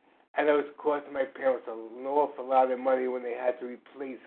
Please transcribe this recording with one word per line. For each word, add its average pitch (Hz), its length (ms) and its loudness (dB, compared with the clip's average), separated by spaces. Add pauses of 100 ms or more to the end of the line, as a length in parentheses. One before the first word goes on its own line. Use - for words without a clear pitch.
(340)
and 147 160 4
I 147 40 8
was 143 120 2 (100)
costing 147 360 -2
my 135 120 0
parents 131 440 0
an 113 360 -10
awful 139 420 2
lot 131 260 4
of 123 80 -4
money 131 260 2
when 127 160 -2
they 120 120 -6
had 123 260 -2
to 127 60 -8
replace 127 600 -12